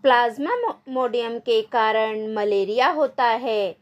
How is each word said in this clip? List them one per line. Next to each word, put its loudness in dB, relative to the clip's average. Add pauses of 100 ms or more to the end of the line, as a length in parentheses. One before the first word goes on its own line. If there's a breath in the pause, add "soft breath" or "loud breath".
प्लाज्मामोडियम 0
के 0
कारण 0
मलेरिया 0
होता 0
है 0